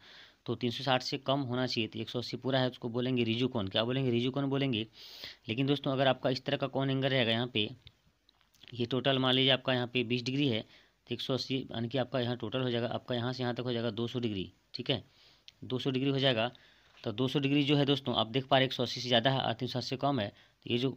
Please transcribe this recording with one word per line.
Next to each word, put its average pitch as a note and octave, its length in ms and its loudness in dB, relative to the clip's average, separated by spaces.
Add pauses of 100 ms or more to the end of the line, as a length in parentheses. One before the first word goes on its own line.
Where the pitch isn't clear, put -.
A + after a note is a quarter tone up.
(460)
तो A#2+ 80 -2
तीन A#2+ 160 -2
सौ B2 140 -8
साठ B2+ 180 4
से - 180 -4
कम C#3 220 0
होना B2+ 240 -2
चाहिए। A#2 220 -2
तो A2 100 -10
एक A2+ 120 -6
सौ B2+ 80 -4
अस्सी A#2 200 -6
पूरा C3 220 0
है B2+ 100 2
उसको - 200 -10
बोलेंगे B2 340 0
रिजु A2+ 240 2
कोण। G#2+ 200 -2
क्या A2 160 2
बोलेंगे? B2+ 260 0
रिजु A#2+ 200 2
कोण C#3 180 -2
बोलेंगे। C3 380 0 (640)
लेकिन A#2+ 180 0
दोस्तों C#3+ 260 0
अगर C3 160 4
आपका B2+ 220 2
इस B2+ 140 -2
तरह C3+ 120 0
का C3+ 120 -2
कोण C3+ 220 0
एंगल C3+ 180 2
रहेगा B2+ 240 4
यहाँ A#2 160 2
पे, G#2+ 200 0 (1040)
ये A#2+ 140 -2
टोटल C3 320 0
मान C3 160 4
लीजिए C3 180 4
आपका C3 220 2
यहाँ B2 140 0
पे B2+ 160 0
बीस A#2+ 200 0
डिग्री C3+ 240 0
है, A2 120 0
तो - 540 -12
एक A#2 60 -8
सौ - 140 -2
अस्सी B2+ 280 -4
यानी A#2 260 -6
कि C3 100 -4
आपका B2+ 220 -2
यहाँ A#2+ 160 -2
टोटल A#2 240 -6
हो B2+ 100 -2
जाएगा, A#2+ 180 -2
आपका - 260 -6
यहाँ A#2+ 180 -2
से B2 100 -6
यहाँ B2 120 -2
तक B2 80 -6
हो B2 100 -4
जाएगा A#2 200 -2
दो A#2 160 -4
सौ B2 120 -4
डिग्री, G2+ 320 -4 (220)
ठीक - 160 -6
है, A2 120 0 (600)
दो B2 140 -2
सौ C#3 120 0
डिग्री C3 200 0
हो C#3 80 0
जाएगा। B2+ 320 2 (540)
तो A#2 80 -2
दो A#2+ 160 2
सौ D3+ 100 0
डिग्री C#3+ 260 4
जो C#3+ 120 4
है C#3+ 80 4
दोस्तों, C3+ 320 2
आप A2 120 2
देख C3 180 -2
पा C#3 100 4
रहे C3 80 6
हैं C3+ 40 2
एक C3 40 -4
सौ - 100 -2
अस्सी A#2+ 180 -4
से B2 80 -6
ज़्यादा B2 220 6
है C3+ 100 2
और A2+ 140 0
तीन B2 140 -4
सौ - 40 -8
साठ B2 100 -4
से - 160 -6
कम C#3 220 0
है, G2+ 80 -2
तो - 420 -18
ये A#2+ 80 2
जो, B2+ 180 -2